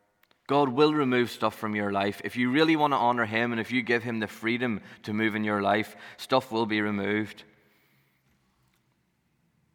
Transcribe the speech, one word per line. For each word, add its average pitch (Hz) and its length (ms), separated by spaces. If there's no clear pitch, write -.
God 143 220
will 151 240
remove 127 360
stuff - 260
from 107 200
your 101 160
life. 98 320
If 101 140
you 123 140
really 160 260
want 147 160
to 131 40
honor 120 280
him 113 260
and 113 80
if 104 100
you 123 120
give 113 220
him 117 160
the 107 80
freedom 117 520
to 110 80
move 107 240
in 107 80
your 104 180
life, 101 360
stuff - 380
will 113 120
be 107 140
removed. 104 640